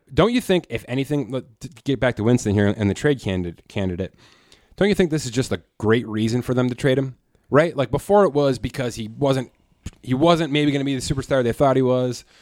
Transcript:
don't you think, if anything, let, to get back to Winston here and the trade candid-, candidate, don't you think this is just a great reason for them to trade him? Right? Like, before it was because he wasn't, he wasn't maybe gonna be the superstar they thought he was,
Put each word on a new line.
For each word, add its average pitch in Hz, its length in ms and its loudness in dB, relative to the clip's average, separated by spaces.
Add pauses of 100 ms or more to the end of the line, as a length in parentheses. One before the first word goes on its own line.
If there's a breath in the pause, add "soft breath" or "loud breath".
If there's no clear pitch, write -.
(140)
don't 185 200 2
you 247 80 0
think, 180 280 0
if 117 180 -8
anything, 131 440 -4
let, - 300 -10
to 135 60 -12 (160)
get 139 160 -2
back 123 180 0
to 104 60 -2
Winston 117 300 2
here 101 140 4
and 104 200 0
the 98 60 2
trade 143 260 0
candid-, 90 480 -6
candidate, 92 460 -6 (600 soft breath)
don't 196 120 2
you 208 60 2
think 180 160 2
this 147 160 -4
is 123 60 -8
just 120 200 -2
a 92 120 -6 (160)
great 110 280 2
reason 110 360 -2
for 131 100 -4
them 123 160 0
to 120 60 -6
trade 131 240 0
him? 135 160 -4 (340)
Right? 147 260 2
Like, 131 140 -2
before 202 360 2
it 143 80 0
was 139 260 2
because 123 340 -6
he 113 140 -8
wasn't, 131 440 -2 (520)
he 123 100 -6
wasn't 160 400 2
maybe 147 180 2
gonna 139 140 0
be 139 80 -2
the 127 80 -4
superstar 135 420 0
they 117 100 0
thought 135 220 2
he 135 60 4
was, 127 420 0 (180 soft breath)